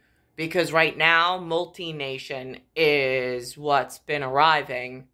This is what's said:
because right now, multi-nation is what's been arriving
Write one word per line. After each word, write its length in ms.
because 340
right 260
now, 420
multi-nation 1200
is 840
what's 400
been 240
arriving 920